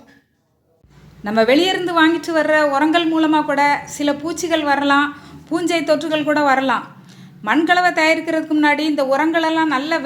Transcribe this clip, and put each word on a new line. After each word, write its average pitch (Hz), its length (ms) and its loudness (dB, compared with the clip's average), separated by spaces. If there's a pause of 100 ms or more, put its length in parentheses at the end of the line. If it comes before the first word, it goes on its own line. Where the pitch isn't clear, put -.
(1300)
நம்ம 220 140 0 (100)
வெளியே 339 240 4
இருந்து 359 260 -4
வாங்கிட்டு 330 380 2
வர்ற 311 180 2 (180)
உரங்கள் 320 380 2
மூலமா 311 380 2
கூட 285 120 0 (340)
சில 294 120 -2 (140)
பூச்சிகள் 320 480 -4
வரலாம், 277 360 2 (440)
பூஞ்சை 339 300 -2 (100)
தொற்றுகள் 302 380 -2
கூட 302 120 0 (100)
வரலாம். 262 340 0 (640)
மண்கலவை 349 520 2
தயாரிக்கிறதுக்கு 311 580 0
முன்னாடி 294 320 2
இந்த 285 140 -2 (100)
உரங்களெல்லாம் 320 600 0
நல்ல 311 300 -4